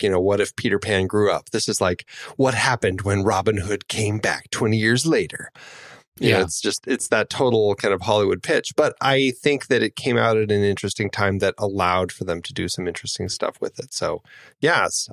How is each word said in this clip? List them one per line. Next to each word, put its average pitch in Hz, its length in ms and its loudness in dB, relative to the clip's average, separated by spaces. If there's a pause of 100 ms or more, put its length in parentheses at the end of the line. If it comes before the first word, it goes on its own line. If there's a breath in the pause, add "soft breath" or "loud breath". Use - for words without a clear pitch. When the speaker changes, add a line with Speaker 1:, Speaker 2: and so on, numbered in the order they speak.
Speaker 1:
You 104 100 2
know, 92 100 4
what 101 200 2
if - 160 -2
Peter 101 240 0
Pan 101 260 0
grew 104 240 2
up? 80 200 -2
This - 180 -2
is - 120 -2
like, 90 280 0 (280 loud breath)
what 131 180 4
happened 107 480 0
when 98 200 2
Robin 101 360 2
Hood 98 280 -4
came 107 320 -2
back 90 320 -4
twenty 113 280 0
years 117 280 2
later? 113 440 -2 (680 loud breath)
You 113 120 4
know, 107 60 4
Speaker 2:
Yeah. 95 60 2
Speaker 1:
it's - 160 -8
just, - 260 -4
it's - 220 -4
that 110 220 0
total 113 440 2
kind 101 200 0
of 92 80 -4
Hollywood 101 400 2
pitch. - 340 -2
But 151 240 4
I 135 320 2 (100)
think 143 260 0
that 117 140 4
it 110 140 -2
came 120 220 0
out 113 180 4
at 107 160 2
an 101 100 2
interesting 101 460 -2
time 98 300 0
that 95 180 2
allowed 92 560 0
for - 120 -8
them 85 180 -4
to - 100 -12
do 90 160 -4
some 90 180 -6
interesting 92 440 -6
stuff - 320 -6
with - 160 -6
it. - 160 -12
So, 85 280 -4 (380 loud breath)
yes, 139 520 0